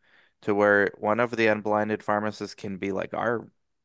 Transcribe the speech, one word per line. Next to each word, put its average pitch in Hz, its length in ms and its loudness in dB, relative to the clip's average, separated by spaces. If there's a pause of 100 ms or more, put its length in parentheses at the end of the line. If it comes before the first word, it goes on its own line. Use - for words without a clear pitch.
(420)
to 104 120 -2
where 101 440 4
one 107 240 0
of 117 160 0
the 113 100 4
unblinded 107 560 0
pharmacists 104 520 -4
can 98 220 -10
be, 98 140 -6
like, 95 220 -6
our 110 340 -4 (380)